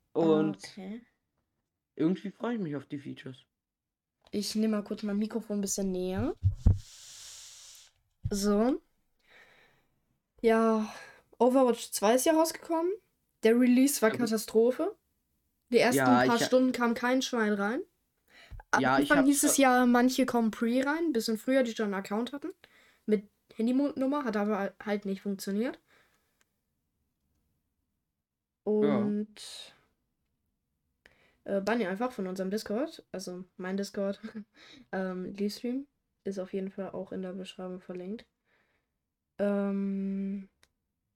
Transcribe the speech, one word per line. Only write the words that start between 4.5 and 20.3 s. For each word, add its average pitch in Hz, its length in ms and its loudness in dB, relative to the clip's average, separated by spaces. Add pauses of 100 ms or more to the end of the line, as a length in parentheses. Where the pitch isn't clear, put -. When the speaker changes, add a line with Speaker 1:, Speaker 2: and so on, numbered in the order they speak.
Speaker 2:
nehme 214 240 0
mal 202 60 -6
kurz 208 180 -8
mein 202 160 -2
Mikrofon 214 400 -4
ein - 20 -2
bisschen 190 320 -2
näher. 185 420 -2 (2000)
So. 208 500 0 (1600)
Ja, 226 520 4 (460)
Overwatch 247 520 4
zwei 214 240 2
ist 254 120 2
ja 330 60 6
rausgekommen. 330 600 0 (500)
Der 226 160 6
Release 254 440 4
war 220 80 6
Speaker 1:
Ja, 214 60 -2
gut. 240 100 -4
Speaker 2:
Katastrophe. 233 680 0 (720)
Die 233 80 6
ersten 156 200 4
Speaker 1:
Ja, 131 80 4
Speaker 2:
paar 127 300 6
Speaker 1:
ich 226 60 2
ha- - 40 2
Speaker 2:
Stunden 254 260 4
kam 240 220 0
kein 254 280 0
Schwein 220 300 0
rein. 208 280 -2 (880)
Am - 100 2
Speaker 1:
Ja, - 180 4
ich 139 120 4
Speaker 2:
Anfang 294 80 6
Speaker 1:
hab's 269 100 6
Speaker 2:
hieß 285 160 4
es 277 120 2
Speaker 1:
ver- 269 60 6
Speaker 2:
ja, 254 240 6
manche 247 400 4
kommen 233 240 0